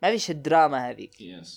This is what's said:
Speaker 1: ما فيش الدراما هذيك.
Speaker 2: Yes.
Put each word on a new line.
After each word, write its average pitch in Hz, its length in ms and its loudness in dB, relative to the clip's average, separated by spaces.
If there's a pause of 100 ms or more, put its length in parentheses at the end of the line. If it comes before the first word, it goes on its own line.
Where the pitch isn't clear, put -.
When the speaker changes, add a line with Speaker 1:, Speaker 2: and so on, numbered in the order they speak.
Speaker 1:
ما 185 80 2
فيش 226 200 -2
الدراما 147 600 2
هذيك. 104 240 -16
Speaker 2:
Yes. 87 420 -20